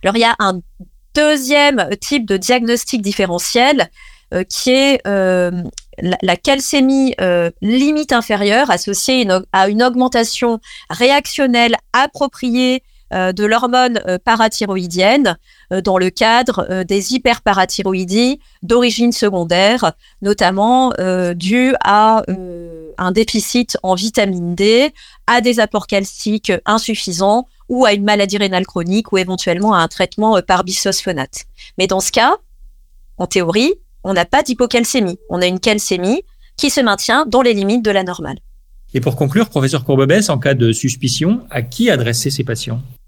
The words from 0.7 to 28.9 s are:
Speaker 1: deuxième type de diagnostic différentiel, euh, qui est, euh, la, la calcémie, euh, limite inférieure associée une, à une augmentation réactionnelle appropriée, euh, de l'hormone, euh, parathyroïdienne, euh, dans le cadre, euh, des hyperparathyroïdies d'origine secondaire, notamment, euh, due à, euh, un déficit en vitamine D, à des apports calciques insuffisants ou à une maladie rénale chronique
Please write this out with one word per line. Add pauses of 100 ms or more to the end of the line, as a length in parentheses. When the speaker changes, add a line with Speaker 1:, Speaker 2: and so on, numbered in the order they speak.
Speaker 1:
deuxième (100)
type
de
diagnostic
différentiel, (440)
euh,
qui
est,
euh, (480)
la,
la
calcémie,
euh, (100)
limite
inférieure
associée
une, (100)
à
une
augmentation (300)
réactionnelle (180)
appropriée, (300)
euh,
de
l'hormone,
euh,
parathyroïdienne, (340)
euh,
dans
le
cadre,
euh,
des
hyperparathyroïdies (240)
d'origine
secondaire, (300)
notamment,
euh,
due
à,
euh,
un
déficit
en
vitamine
D, (360)
à
des
apports
calciques (140)
insuffisants (240)
ou
à
une
maladie
rénale
chronique